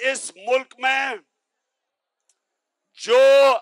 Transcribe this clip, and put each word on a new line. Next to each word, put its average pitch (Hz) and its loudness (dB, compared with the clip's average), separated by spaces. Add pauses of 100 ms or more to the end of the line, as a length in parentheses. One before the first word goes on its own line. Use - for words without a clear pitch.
(100)
इस - -12
मुल्क 254 -6
में 262 -6 (1800)
जो 240 0 (420)